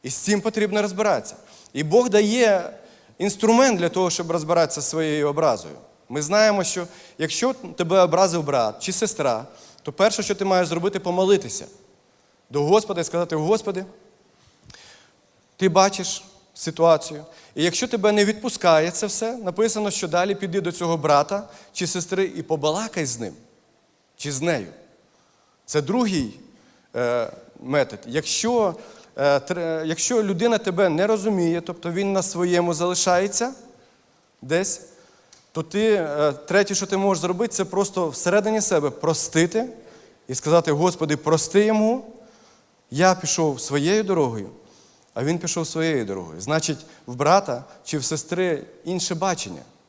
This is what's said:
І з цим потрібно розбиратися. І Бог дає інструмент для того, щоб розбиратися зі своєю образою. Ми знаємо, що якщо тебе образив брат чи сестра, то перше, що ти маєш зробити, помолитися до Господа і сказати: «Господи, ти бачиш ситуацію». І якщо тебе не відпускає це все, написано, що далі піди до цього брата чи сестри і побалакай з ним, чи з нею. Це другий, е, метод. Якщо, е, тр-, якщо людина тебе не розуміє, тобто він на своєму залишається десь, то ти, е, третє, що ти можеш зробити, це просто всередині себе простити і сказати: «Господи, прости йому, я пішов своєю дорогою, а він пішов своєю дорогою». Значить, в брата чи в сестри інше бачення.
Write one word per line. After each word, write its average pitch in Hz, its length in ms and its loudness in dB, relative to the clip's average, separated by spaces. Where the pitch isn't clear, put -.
І 131 60 -10
з - 60 -4
цим 202 260 0
потрібно 208 400 0
розбиратися. 196 540 -2
І 143 100 -4
Бог 226 260 4
дає 208 640 4
інструмент 220 640 4
для 175 100 0
того, 185 200 0
щоб 165 220 -4
розбиратися 160 500 0
зі 139 60 -2
своєю 151 400 0
образою. 117 480 0
Ми 147 120 -6
знаємо, 202 420 2
що 170 240 -4
якщо 160 360 -2
тебе 185 460 0
образив 175 440 4
брат 120 360 0
чи 185 140 -4
сестра, 135 520 -2
то 143 100 -10
перше, 214 300 2
що 202 120 -2
ти 196 100 -4
маєш 185 220 2
зробити, 175 320 -2
помолитися 190 680 0
до 147 140 -2
Господа 190 380 2
і - 20 -2
сказати: 170 320 -4
«Господи, 190 500 -2
ти 190 140 0
бачиш 190 540 2
ситуацію». 156 720 0
І 151 80 -2
якщо 175 240 0
тебе 214 240 0
не 208 140 4
відпускає 180 680 2
це 208 160 -4
все, 226 300 -4
написано, 214 540 -2
що - 160 -4
далі 180 280 0
піди 196 260 -4
до 160 100 -4
цього 170 260 -2
брата 151 520 2
чи 175 140 -4
сестри 190 480 -2
і 160 80 -8
побалакай 156 600 -2
з 117 140 -6
ним, 104 140 -8
чи 147 120 -8
з 135 100 -4
нею. 143 260 -2
Це 151 160 -2
другий, 175 580 -2
е, 120 360 -2
метод. 131 460 -2
Якщо, 185 720 -2
е, 143 240 2
тр-, 160 460 -4
якщо 214 380 0
людина 202 340 0
тебе 190 320 2
не 170 180 2
розуміє, 190 540 0
тобто 170 300 -8
він 196 220 -2
на 190 100 0
своєму 175 500 0
залишається 180 800 0
десь, 165 400 -2
то 160 120 -6
ти, 208 300 2
е, 151 400 0
третє, 196 420 0
що 196 100 -2
ти 190 120 -2
можеш 196 240 2
зробити, 180 320 -2
це 190 120 -2
просто 190 440 -2
всередині 208 520 0
себе 156 280 2
простити 165 800 0
і 127 80 -8
сказати: 160 360 2
«Господи, 156 460 0
прости 165 480 2
йому, 220 480 0
я 180 240 4
пішов 156 460 -2
своєю 165 420 0
дорогою, 131 460 0
а 117 100 -6
він 165 160 0
пішов 170 280 -4
своєю 160 380 -2
дорогою». 90 360 -10
Значить, 151 440 -2
в 123 100 -12
брата 147 480 2
чи - 140 -6
в 135 60 -4
сестри 165 600 -4
інше 180 300 -4
бачення. 156 460 -4